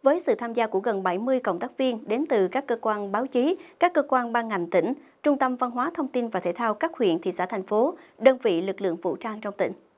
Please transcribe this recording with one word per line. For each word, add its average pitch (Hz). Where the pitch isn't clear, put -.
với 302
sự 247
tham 233
gia 226
của 196
gần 202
bảy 185
mươi 254
cộng 185
tác 240
viên 240
đến 254
từ 196
các 269
cơ 233
quan 208
báo 233
chí, 269
các 349
cơ 294
quan 247
ban 233
ngành 175
tỉnh, 190
Trung 285
tâm 254
Văn 247
hóa 247
Thông 285
tin 240
và 190
Thể 175
thao 220
các -
huyện, 180
thị 185
xã, 180
thành 190
phố, 233
đơn 254
vị 175
lực 190
lượng 180
vũ 165
trang 214
trong 202
tỉnh. 165